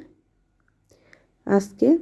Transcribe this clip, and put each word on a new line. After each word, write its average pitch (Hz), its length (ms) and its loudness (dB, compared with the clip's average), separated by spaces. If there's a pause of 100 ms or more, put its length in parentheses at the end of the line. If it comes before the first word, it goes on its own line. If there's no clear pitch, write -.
(1500)
আজকে 202 560 0